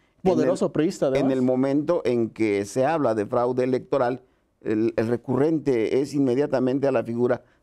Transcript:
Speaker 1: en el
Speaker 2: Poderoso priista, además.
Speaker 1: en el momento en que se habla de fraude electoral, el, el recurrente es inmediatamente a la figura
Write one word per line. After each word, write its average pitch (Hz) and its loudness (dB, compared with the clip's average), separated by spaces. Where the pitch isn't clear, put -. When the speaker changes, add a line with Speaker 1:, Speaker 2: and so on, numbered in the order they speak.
Speaker 1:
en 190 2
el 170 2
Speaker 2:
Poderoso 175 0
priista, 165 -2
además. 135 0
Speaker 1:
en 135 0
el 131 0
momento 139 0
en 117 0
que 101 0
se 131 0
habla 143 0
de 107 -2
fraude 123 0
electoral, 127 -2
el, 110 0
el 113 0
recurrente 127 0
es 147 -6
inmediatamente 135 0
a 131 0
la 117 0
figura 117 -2